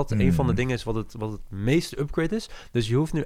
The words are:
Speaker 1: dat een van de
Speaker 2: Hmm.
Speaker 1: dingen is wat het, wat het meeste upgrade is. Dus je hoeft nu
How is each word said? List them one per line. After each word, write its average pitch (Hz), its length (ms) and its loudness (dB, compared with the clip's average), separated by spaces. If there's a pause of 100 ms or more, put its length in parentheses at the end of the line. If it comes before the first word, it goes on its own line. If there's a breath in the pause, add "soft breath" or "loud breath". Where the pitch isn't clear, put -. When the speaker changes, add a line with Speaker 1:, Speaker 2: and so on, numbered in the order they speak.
Speaker 1:
dat 110 120 2
een 92 120 6
van 131 120 4
de 123 60 4
Speaker 2:
Hmm. 110 100 2
Speaker 1:
dingen 127 140 0
is 113 100 -4
wat 113 100 -2
het, 110 240 -4
wat 107 140 -4
het 104 160 -10
meeste 123 520 0
upgrade 160 360 0
is. - 120 -6 (220 loud breath)
Dus 110 180 0
je 117 80 2
hoeft 156 160 2
nu 156 140 0